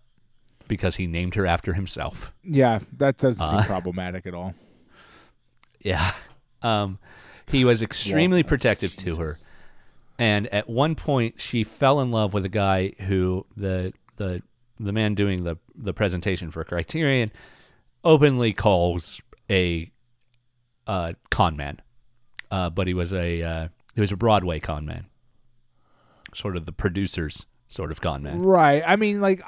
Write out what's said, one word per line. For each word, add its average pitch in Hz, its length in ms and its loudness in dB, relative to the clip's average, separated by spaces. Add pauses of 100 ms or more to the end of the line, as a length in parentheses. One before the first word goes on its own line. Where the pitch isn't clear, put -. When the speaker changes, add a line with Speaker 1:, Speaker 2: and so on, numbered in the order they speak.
(680)
Speaker 1:
because 92 300 -2
he 90 100 -4
named 87 280 -4
her 98 100 0
after 85 280 0
himself. - 600 -8 (100)
Speaker 2:
Yeah, 131 360 4 (180)
that 139 200 0
doesn't 123 280 0
seem 82 140 0
Speaker 1:
Uh, 104 60 4
Speaker 2:
problematic 90 600 -6
at 90 80 -12
all. 90 200 -8 (1300)
Speaker 1:
Yeah. 90 340 -2 (480)
Um, 104 380 -2 (500)
he 135 160 4
was 120 160 4
extremely 160 580 0
Speaker 2:
Walta. - 100 2
Speaker 1:
protective 113 480 0
to 90 200 -6
her. 82 120 -4
Speaker 2:
Jesus. - 180 -14 (720)
Speaker 1:
And 107 280 2
at 104 220 -4
one 143 260 2
point, 127 460 -2
she 117 220 -2
fell 139 380 2
in 123 100 -2
love 107 220 0
with 98 120 0
a 95 40 -4
guy 98 500 0
who 92 460 0 (120)
the, 92 360 -4 (240)
the, 92 260 -6 (360)
the 101 120 -4
man 107 240 0
doing 95 280 0
the, 87 140 -4 (160)
the 98 200 -6
presentation 90 580 -2
for 82 120 -8
Criterion 127 680 0 (720)
openly 135 500 6
calls 87 680 2 (300)
a, 87 420 2 (960)
uh, 85 280 -4 (180)
con 82 260 2
man. 71 240 -10 (680)
Uh, 92 180 -2
but 90 180 -2
he 90 60 0
was 90 200 -2
a, 87 280 -2
uh, 82 260 -4 (280)
he 110 60 0
was 101 100 2
a 98 60 -4
Broadway 92 420 2
con 76 260 -6
man, 82 220 -10 (1300)
sort 95 220 -8
of 80 80 -10
the - 60 -10
producer's 90 720 -4 (240)
sort 82 220 -8
of - 100 -12
con 71 200 -2
man. 170 220 -6
Speaker 2:
Right. 160 420 6
I 185 120 4
mean, 208 240 0
like, 190 260 2